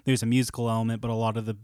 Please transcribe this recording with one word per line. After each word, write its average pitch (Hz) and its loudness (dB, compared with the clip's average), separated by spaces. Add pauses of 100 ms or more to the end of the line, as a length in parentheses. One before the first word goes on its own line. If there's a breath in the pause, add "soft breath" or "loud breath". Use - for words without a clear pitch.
there's 131 2
a 113 -2
musical 120 2
element, 113 0
but 120 -4
a 113 -2
lot 113 0
of 110 -4
the 110 -4